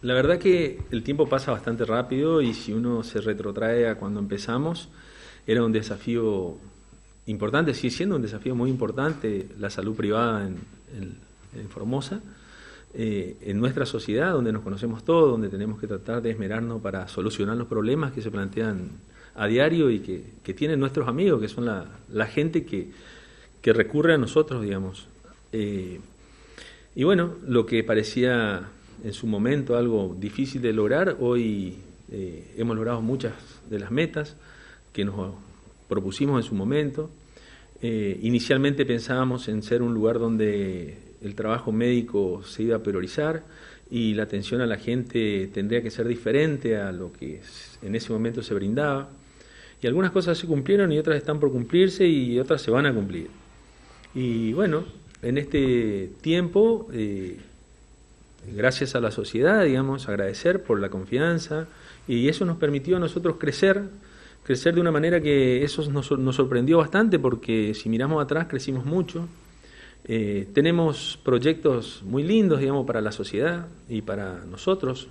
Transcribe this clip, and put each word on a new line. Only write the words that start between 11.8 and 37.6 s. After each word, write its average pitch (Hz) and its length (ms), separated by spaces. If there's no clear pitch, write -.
eh, 104 480
en 101 180
nuestra 131 240
sociedad, 120 480
donde 120 200
nos 107 100
conocemos 110 420
todos, 160 280
donde 110 180
tenemos 104 280
que 107 80
tratar 110 360
de 113 80
esmerarnos 110 500
para 95 260
solucionar 104 520
los 120 100
problemas 127 440
que 120 100
se 110 80
plantean 98 580
a 107 140
diario 143 420
y 110 100
que, 92 240
que - 120
tienen 147 260
nuestros 135 280
amigos, 143 340
que 104 60
son 120 180
la, 98 180
la 110 160
gente 160 380
que, 95 240
que 113 140
recurre 151 400
a 151 40
nosotros, 120 440
digamos. 95 460
Eh, 98 480
y 127 80
bueno, 170 300
lo 120 200
que 113 180
parecía 110 760
en 104 120
su - 120
momento 120 520
algo 107 400
difícil 131 420
de 117 140
lograr, 127 460
hoy, 110 560
eh, 87 480
hemos 117 180
logrado 113 240
muchas 117 320
de 107 80
las 101 120
metas 156 460
que 101 140
nos 98 260
propusimos 110 560
en - 20
su 110 80
momento. 143 540